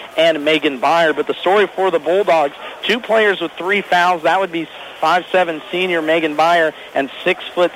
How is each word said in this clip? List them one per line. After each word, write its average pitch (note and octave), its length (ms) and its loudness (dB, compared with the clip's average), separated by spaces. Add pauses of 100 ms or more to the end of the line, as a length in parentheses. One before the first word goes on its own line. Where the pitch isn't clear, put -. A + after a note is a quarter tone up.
(160)
and D#3+ 280 2
Megan D3+ 360 0
Byer. D#3 340 2
But D3 120 -2
the C#3 80 -2
story F#3+ 320 2
for F#3+ 240 -2
the E3 80 2
Bulldogs, E3 560 2 (300)
two A3 160 0
players G#3 400 0
with E3+ 120 -6
three G3 280 -4
fouls. F3+ 420 2
That E3+ 160 2
would F#3+ 140 -2
be E3 160 -6 (320)
five E3 320 2
seven E3+ 280 0 (120)
senior F3+ 280 -2
Megan D#3 360 0
Byer D#3+ 360 4 (220)
and C3+ 160 -2 (140)
six-foot F3+ 520 0